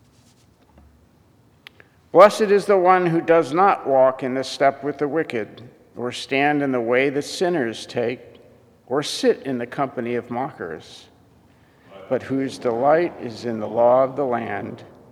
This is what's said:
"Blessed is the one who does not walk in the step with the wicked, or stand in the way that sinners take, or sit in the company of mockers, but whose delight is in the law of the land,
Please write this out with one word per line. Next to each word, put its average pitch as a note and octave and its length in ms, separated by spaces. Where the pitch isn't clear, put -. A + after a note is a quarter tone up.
"Blessed G3+ 300
is G3+ 240
the G#3 120
one F3+ 280
who E3 160
does D#3+ 320
not F#3+ 340
walk C3 360
in B2+ 100
the C3+ 100
step C3+ 400
with C#3+ 140
the D3 100
wicked, B2+ 540
or A#2+ 160
stand C#3+ 520
in C#3 80
the B2+ 100
way B2 280
that C#3+ 120
sinners C#3+ 640
take, B2 400
or C#3+ 180
sit - 400
in C3 160
the A#2+ 80
company B2+ 480
of A#2+ 160
mockers, A2+ 760
but A#2+ 160
whose C3+ 360
delight C#3 600
is G#2+ 260
in A2+ 140
the G#2 80
law A#2+ 360
of C3 120
the C#3+ 100
land, A2+ 580